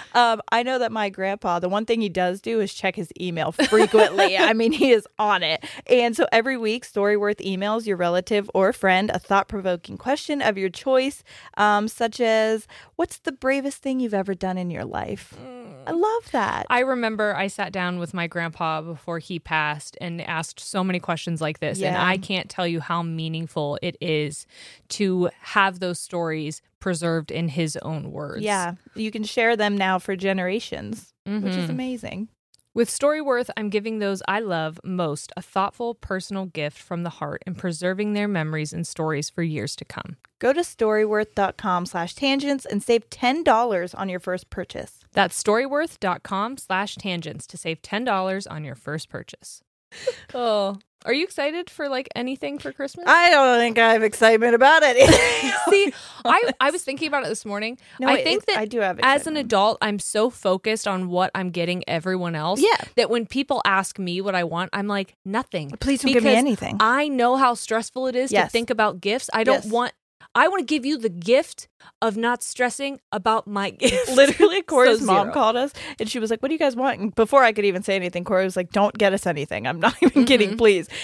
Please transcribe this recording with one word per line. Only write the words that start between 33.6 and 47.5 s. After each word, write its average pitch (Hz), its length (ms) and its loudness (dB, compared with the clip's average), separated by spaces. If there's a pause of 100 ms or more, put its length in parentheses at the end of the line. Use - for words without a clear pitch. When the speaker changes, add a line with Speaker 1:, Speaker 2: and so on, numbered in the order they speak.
Speaker 2:
giving 214 300 -4
those 196 280 -2
I 208 140 -2
love 165 420 -4
most 175 540 -4
a 180 40 -12
thoughtful, 233 540 -4
personal 190 520 -8
gift 147 300 -8
from 175 260 -8
the 170 60 -4
heart 147 380 -10
and 180 100 -8
preserving 185 560 -4
their 208 140 -2
memories 156 460 -4
and 165 120 -6
stories 156 440 -4
for 175 140 -6
years 156 340 -4
to - 80 -14
come. - 320 -14 (220)
Speaker 1:
Go 254 120 2
to 302 80 2
storyworth 214 760 0
dot 196 200 0
com 180 300 -2
slash 175 300 -8
tangents 277 500 -2
and 202 180 -4
save 233 260 0
ten 269 360 -2
dollars 220 500 2
on 196 140 -6
your 180 100 -6
first 180 300 -8
purchase. - 500 -12 (140)
Speaker 2:
That's 185 280 0
storyworth 269 600 0
dot 185 220 -4
com 220 340 -6
slash 196 380 -4
tangents 170 520 -8
to 180 100 -18